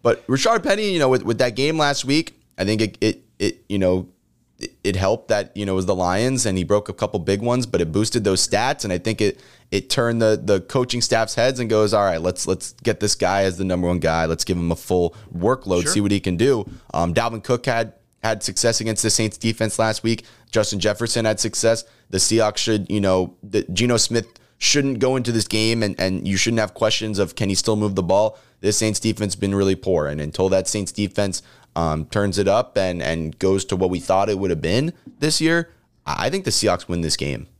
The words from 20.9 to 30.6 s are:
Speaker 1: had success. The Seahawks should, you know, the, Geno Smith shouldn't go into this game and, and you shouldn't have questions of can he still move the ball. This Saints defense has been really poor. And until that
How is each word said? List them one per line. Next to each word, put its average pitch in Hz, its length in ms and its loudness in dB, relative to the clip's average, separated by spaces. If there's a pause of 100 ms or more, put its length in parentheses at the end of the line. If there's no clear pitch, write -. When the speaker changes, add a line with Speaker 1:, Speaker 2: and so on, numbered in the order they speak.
Speaker 1:
had 107 140 0
success. 113 460 0 (260)
The 95 80 0
Seahawks 107 380 2
should, 107 340 0
you 104 100 0
know, 92 400 2
the, 104 220 -2 (100)
Geno 120 240 2
Smith 117 300 0 (320)
shouldn't 135 400 0
go 131 160 2
into 123 160 -2
this 110 160 0
game 110 340 0
and, 101 180 -2
and 95 280 -2
you 98 100 0
shouldn't 113 220 2
have 107 160 -2
questions 107 440 0
of 92 160 0
can 101 140 -2
he 95 60 0
still 110 200 0
move 104 200 0
the 95 80 0
ball. 101 340 2 (240)
This 101 160 2
Saints 110 220 0
defense 107 340 -2
has - 60 -12
been 98 160 0
really 95 200 2
poor. 87 320 0
And 73 140 -6
until 78 280 -2
that 95 200 2